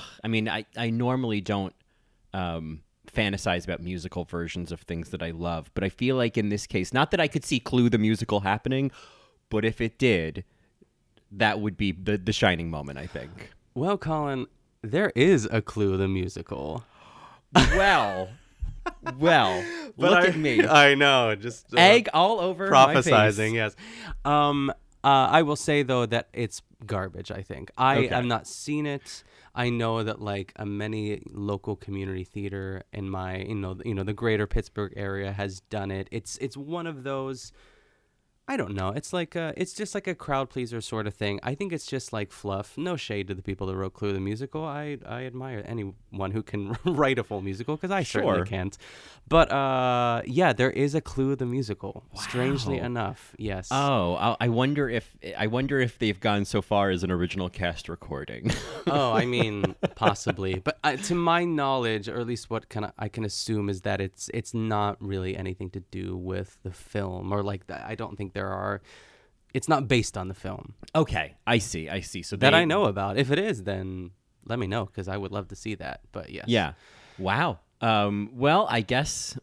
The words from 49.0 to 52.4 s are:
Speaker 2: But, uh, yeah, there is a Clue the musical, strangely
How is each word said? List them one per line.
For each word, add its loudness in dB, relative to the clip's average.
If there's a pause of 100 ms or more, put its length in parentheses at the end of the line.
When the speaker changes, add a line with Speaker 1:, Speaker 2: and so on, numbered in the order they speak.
Speaker 2:
But, 6
uh, 2
yeah, 4
there 4
is 0
a 0
Clue -2
the -4
musical, -6 (120)
strangely -2